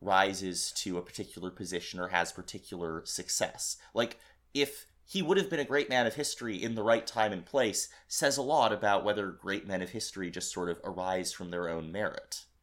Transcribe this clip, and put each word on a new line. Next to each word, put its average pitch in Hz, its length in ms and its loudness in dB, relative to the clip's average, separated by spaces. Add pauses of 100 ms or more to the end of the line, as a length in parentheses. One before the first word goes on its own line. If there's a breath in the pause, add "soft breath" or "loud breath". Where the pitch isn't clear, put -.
rises 95 720 2
to 90 260 -4
a 87 40 -2
particular 90 480 -10
position 90 500 -6
or 90 80 -2
has 87 240 2
particular 85 720 -8
success. - 720 -4 (180 loud breath)
Like, 117 240 0 (340 soft breath)
if - 340 0 (220)
he 196 140 -2
would 175 140 4
have 196 120 2
been 160 120 -2
a 139 40 -2
great 139 240 2
man 127 160 4
of 113 100 2
history 120 460 -4
in 117 140 -2
the 113 80 -2
right 113 240 6
time 107 260 2
and 90 140 -6
place 117 420 2 (200 loud breath)
says 135 280 2
a 143 60 0
lot 127 300 4
about 101 320 4
whether 104 260 2
great 98 340 -4
men 95 160 -2
of 90 100 -4
history 95 420 -6
just 87 200 -6
sort 90 160 -2
of 85 140 -2
arise 92 500 -2
from 87 200 -10
their 87 160 -2
own 82 240 -4
merit. - 500 -6 (200)